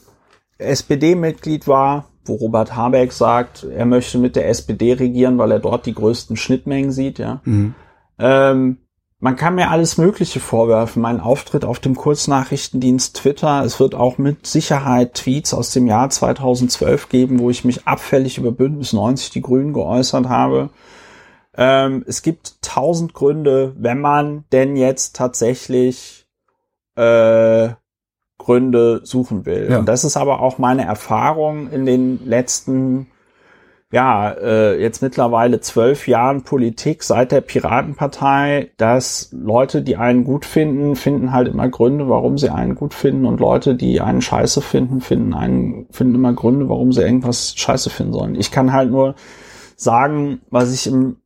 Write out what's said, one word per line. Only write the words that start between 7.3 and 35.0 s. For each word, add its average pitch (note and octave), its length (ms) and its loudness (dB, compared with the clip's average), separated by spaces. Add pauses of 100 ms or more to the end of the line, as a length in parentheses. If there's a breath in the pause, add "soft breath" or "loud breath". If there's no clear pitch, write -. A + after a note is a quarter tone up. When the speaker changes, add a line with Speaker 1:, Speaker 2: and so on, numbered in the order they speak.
Speaker 2:
Mhm. G#2+ 300 0 (440 loud breath)
Speaker 1:
Ähm, C3 600 4 (400)
man B2+ 180 -2
kann E3+ 180 0
mir F3+ 160 0
alles E3 260 0
Mögliche E3+ 440 0
vorwerfen, A2+ 600 0
mein A#2 200 -2
Auftritt C#3 440 -2
auf B2 140 -4
dem C3 160 0
Kurznachrichtendienst C3 1200 -2
Twitter, C#3+ 480 0
es - 160 -2
wird C3 140 2
auch B2 240 0
mit C#3+ 280 -2
Sicherheit C3+ 680 0
Tweets C3+ 400 -4
aus B2 160 -4
dem B2+ 160 2
Jahr A#2+ 240 2
zweitausendzwölf B2 1000 0
geben, B2+ 300 2
wo A#2+ 100 0
ich B2 160 -2
mich B2 220 -2
abfällig C3+ 500 0
über B2 160 -2
Bündnis C#3 400 -2
neunzig A#2 380 -2
Die C3 100 -8
Grünen C3+ 320 0
geäußert B2+ 560 -2
habe. C3 400 0 (880 loud breath)
Ähm, C3+ 500 2
es - 140 -8
gibt - 420 -6
tausend E3 520 -2
Gründe, C#3 640 0
wenn A#2+ 220 -2
man D3 520 0
denn C3+ 240 2
jetzt C3 400 -2
tatsächlich, B2+ 1080 -2 (680)
äh, A2+ 760 4 (680)
Gründe A#2+ 640 2
suchen B2 440 -4
will. G2+ 240 -4
Speaker 2:
Ja. B2 80 2
Speaker 1:
Und G#2 80 -2
das A#2+ 180 0
ist D3 140 -2
aber C#3 220 -2
auch B2+ 180 -2
meine B2+ 260 0
Erfahrung C#3+ 840 -2
in C3+ 160 -4
den B2+ 400 2
letzten, C3 840 -2 (840 soft breath)
ja, A#2 400 2
äh, G#2+ 500 2
jetzt A2 200 -2